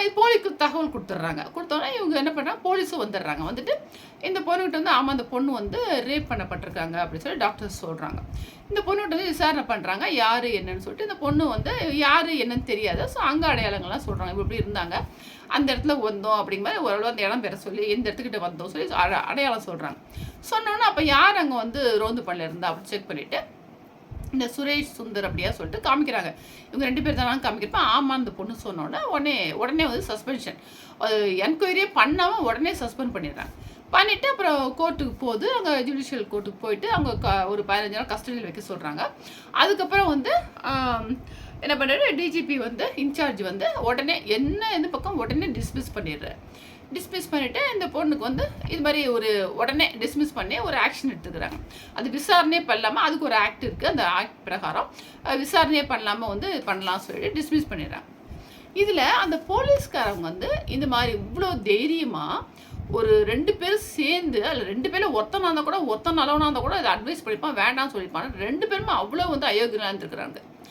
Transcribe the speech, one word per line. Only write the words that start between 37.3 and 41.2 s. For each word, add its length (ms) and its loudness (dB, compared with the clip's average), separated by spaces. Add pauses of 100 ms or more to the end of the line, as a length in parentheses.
ஒரு 160 -2
பதினஞ்சு 340 0
நாள் 140 -6
கஸ்டடியில் 360 -6
வைக்க 180 -12
சொல்றாங்க. 360 -6 (500)
அதுக்கப்புறம் 560 4
வந்து, 260 2 (280)
ஆம், 480 -2 (520)